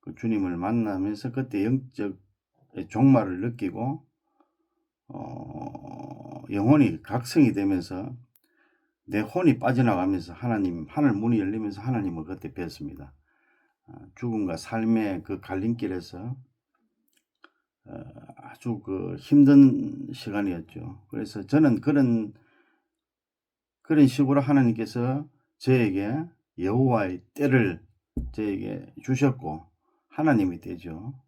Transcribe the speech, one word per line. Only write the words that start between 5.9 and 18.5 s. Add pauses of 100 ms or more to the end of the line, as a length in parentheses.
영혼이
각성이
되면서 (880)
내
혼이
빠져나가면서
하나님,
하늘
문이
열리면서
하나님을
그때
뵀습니다. (1040)
죽음과
삶의
그
갈림길에서, (1500)
어, (320)
아주